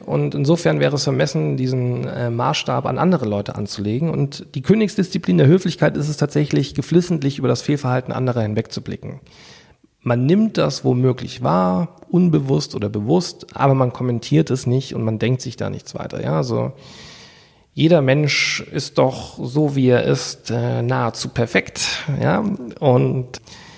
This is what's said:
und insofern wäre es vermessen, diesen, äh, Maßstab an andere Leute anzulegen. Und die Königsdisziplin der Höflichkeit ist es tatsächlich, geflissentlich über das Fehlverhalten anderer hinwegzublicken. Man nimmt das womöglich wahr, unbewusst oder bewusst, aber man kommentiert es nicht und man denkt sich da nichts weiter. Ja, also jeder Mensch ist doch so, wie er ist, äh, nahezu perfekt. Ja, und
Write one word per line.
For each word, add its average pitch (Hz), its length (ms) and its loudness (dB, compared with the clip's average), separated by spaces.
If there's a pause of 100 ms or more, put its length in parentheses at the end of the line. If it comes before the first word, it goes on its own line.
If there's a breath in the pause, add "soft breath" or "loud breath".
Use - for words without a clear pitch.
und 147 280 0
insofern 151 460 2
wäre 143 160 2
es 139 80 -2
vermessen, 147 540 0
diesen, 127 500 -2
äh, 123 220 -4
Maßstab 123 560 -2
an 131 120 -2
andere 160 280 2
Leute 101 300 -4
anzulegen. 110 540 -4
Und 143 360 -4 (100)
die 139 60 -4
Königsdisziplin 185 760 2
der 143 100 6
Höflichkeit 156 500 2
ist 147 100 -2
es 151 80 -4
tatsächlich, 147 600 0
geflissentlich 156 640 0
über 127 100 0
das 123 120 0
Fehlverhalten 131 520 -2
anderer 120 300 0
hinwegzublicken. - 760 -6 (800 loud breath)
Man 123 260 0
nimmt 202 320 4
das 147 280 0
womöglich 127 580 0
wahr, 180 540 0 (120)
unbewusst 151 640 2
oder 104 140 -4
bewusst, 117 680 -2
aber 139 200 2
man 131 180 2
kommentiert 127 580 0
es 131 160 -2
nicht 127 300 0
und - 80 -4
man 110 160 -2
denkt 123 220 0
sich - 160 -10
da 107 120 -4
nichts - 240 -10
weiter. - 300 -8
Ja, 147 140 -2
also 120 340 -2 (1000 loud breath)
jeder 160 280 4
Mensch 139 600 0 (100)
ist - 260 -4
doch 131 460 0
so, 139 320 0
wie 127 140 4
er 123 140 6
ist, - 480 -2
äh, 120 300 -2
nahezu 123 460 -2
perfekt. - 760 -2 (180)
Ja, 170 240 2 (340)
und 131 600 2 (360 loud breath)